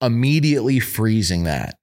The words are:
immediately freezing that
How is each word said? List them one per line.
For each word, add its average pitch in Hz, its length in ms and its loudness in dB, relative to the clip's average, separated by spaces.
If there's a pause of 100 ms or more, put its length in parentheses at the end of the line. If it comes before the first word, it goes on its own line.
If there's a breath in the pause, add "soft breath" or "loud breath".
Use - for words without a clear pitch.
immediately 135 760 2
freezing 107 640 0
that 71 380 -4